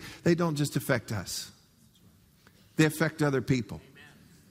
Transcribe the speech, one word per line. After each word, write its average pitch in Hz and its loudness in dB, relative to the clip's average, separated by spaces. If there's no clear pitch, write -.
They 175 4
don't 165 0
just 143 -2
affect 127 0
us. - -8
They 156 8
affect 156 0
other 135 2
people. 117 -2